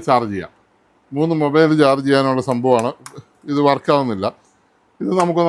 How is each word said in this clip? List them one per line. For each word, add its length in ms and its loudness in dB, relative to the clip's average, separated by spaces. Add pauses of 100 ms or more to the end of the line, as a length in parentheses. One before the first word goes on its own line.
ചാർജ് 240 0
ചെയ്യാം. 200 -10 (680)
മൂന്ന് 260 -2
മൊബൈൽ 240 4 (140)
ചാർജ് 260 2
ചെയ്യാനുള്ള 420 0
സംഭവമാണ്. 420 0 (600)
ഇത് 160 0
വർക്കാവുന്നില്ല. 580 0 (720)
ഇത് 100 -4 (120)
നമുക്ക് 260 0